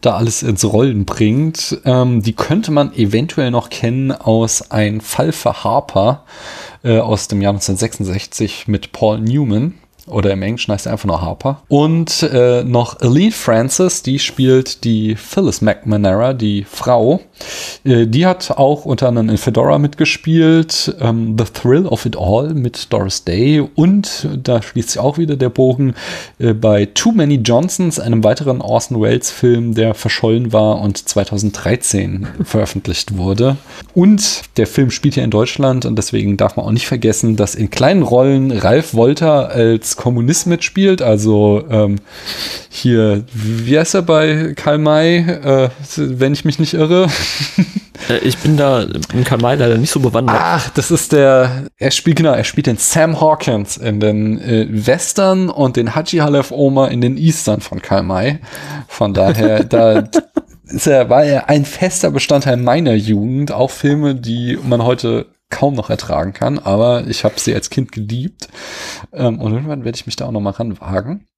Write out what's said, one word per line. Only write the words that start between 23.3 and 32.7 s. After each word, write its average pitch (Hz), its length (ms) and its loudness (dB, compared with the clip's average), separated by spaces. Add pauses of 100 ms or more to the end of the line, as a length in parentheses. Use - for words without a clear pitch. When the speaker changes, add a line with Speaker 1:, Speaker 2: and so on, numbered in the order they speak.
Speaker 1:
und, 185 520 2 (160)
da 120 180 0
schließt - 280 -6
sich - 100 -6
auch 143 180 -2
wieder 156 200 -2
der 127 100 0
Bogen, 131 480 0 (420)
äh, 117 160 2
bei 107 320 2
Too - 280 0
Many 147 220 4
Johnsons, 143 600 0
einem 113 280 0
weiteren 127 340 0
Orson 117 400 -2
Welles 113 320 0
Film, 117 420 2
der 110 200 0
verschollen 113 580 -2
war 107 300 2
und 101 160 -2 (100)
zweitausenddreizehn 101 1200 -2 (160)
veröffentlicht 98 760 -4